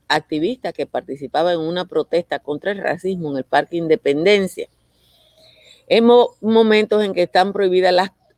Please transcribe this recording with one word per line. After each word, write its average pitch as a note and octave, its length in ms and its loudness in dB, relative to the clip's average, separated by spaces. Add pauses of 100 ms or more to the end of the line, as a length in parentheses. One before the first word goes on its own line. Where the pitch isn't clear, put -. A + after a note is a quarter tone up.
activistas D#3+ 680 -4
que D#3 100 -6
participaban C#3+ 680 -4
en E3 60 -2
una F3 260 -6
protesta D#3+ 540 -4
contra D3 320 -6
el G3+ 60 -10
racismo F3 520 -6
en C#3 80 -6
el C3 60 -6
Parque D3 340 -2
Independencia, E3+ 880 0 (1200)
en A3 180 2
mo-, A#3+ 380 6
momentos G#3+ 600 2
en G3 120 -4
que F3+ 80 0
están F#3+ 320 0
prohibidas F#3 400 2
las F#3+ 160 0 (280)